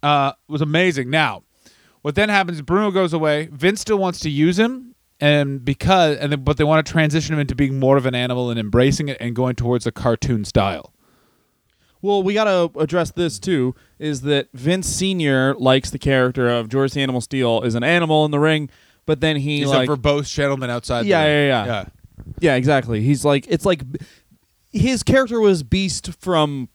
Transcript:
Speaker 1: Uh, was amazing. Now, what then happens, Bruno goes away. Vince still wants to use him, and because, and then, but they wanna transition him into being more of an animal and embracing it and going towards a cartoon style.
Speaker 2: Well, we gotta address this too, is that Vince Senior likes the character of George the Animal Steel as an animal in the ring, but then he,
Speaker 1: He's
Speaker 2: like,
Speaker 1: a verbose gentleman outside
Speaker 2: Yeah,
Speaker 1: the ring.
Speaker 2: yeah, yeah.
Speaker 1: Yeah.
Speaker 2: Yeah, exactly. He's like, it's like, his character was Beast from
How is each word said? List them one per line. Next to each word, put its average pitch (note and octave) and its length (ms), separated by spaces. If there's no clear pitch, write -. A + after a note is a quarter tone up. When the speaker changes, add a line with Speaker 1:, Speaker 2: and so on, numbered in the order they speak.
Speaker 1:
Uh, C#3+ 300
was D3 140
amazing. D3+ 480
Now, C3+ 340
what D3 120
then G#3+ 140
happens, F3 320
Bruno G3 280
goes F#3 220
away. D#3 400
Vince E3+ 300
still G#3+ 160
wants F#3 240
to D#3 80
use D#3 280
him, B3 380
and C#3+ 460
because, D#3 540
and C#3+ 120
then, C#3+ 140
but D3 100
they D3+ 80
wanna D#3 200
transition D#3 500
him D3+ 80
into C3+ 120
being C3+ 260
more C3+ 180
of B2+ 80
an B2+ 100
animal B2 340
and A#2 80
embracing B2 520
it C3 100
and A#2+ 160
going B2+ 200
towards A#2+ 300
a A#2 60
cartoon A#2 540
style. F#2+ 460
Speaker 2:
Well, G3+ 200
we F#3+ 120
gotta G3 440
address D#3 340
this E3 280
too, B2+ 360
is D3 260
that C#3+ 300
Vince D#3+ 340
Senior C#3+ 680
likes C3 360
the A#2 80
character B2+ 520
of A#2+ 180
George C3+ 240
the C#3+ 100
Animal B2+ 200
Steel A#2 420
as A#2 120
an A#2 100
animal D#3 400
in D3+ 60
the D3 80
ring, D3+ 300
but D3+ 160
then D#3 160
he, D3 220
Speaker 1:
He's C#3+ 100
Speaker 2:
like, C3 180
Speaker 1:
a D3 80
verbose C#3+ 340
gentleman C#3 400
outside A#2+ 360
Speaker 2:
Yeah, E3+ 180
Speaker 1:
the D3+ 60
ring. D3 180
Speaker 2:
yeah, - 0
yeah. A#2+ 180
Speaker 1:
Yeah. G#2+ 200
Speaker 2:
Yeah, D3+ 140
exactly. B2 460
He's B2+ 220
like, C#3+ 260
it's E3+ 160
like, E3+ 180
his A#3 300
character A#3+ 380
was G3 240
Beast F3+ 560
from D3 560